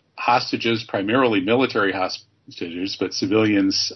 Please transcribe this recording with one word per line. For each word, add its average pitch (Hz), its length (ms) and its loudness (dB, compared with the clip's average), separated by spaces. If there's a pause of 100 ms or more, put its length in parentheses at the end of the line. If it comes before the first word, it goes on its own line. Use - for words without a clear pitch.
(160)
hostages, 117 720 0
primarily 110 520 2
military 110 520 2
hostages, 92 1080 -8
but 92 140 -2
civilians, 101 840 2